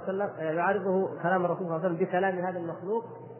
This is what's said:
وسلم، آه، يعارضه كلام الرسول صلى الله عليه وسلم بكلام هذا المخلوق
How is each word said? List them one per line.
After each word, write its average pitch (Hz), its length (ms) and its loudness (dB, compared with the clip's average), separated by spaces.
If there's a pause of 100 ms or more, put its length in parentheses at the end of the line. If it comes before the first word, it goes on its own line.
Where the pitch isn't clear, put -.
وسلم، 190 360 -2
آه، 160 140 -2
يعارضه 190 720 2
كلام 180 220 4
الرسول 175 220 0
صلى 165 100 0
الله 160 80 -2
عليه 175 100 2
وسلم 180 120 2
بكلام 185 320 2
هذا 180 200 -2
المخلوق 170 460 -4 (360)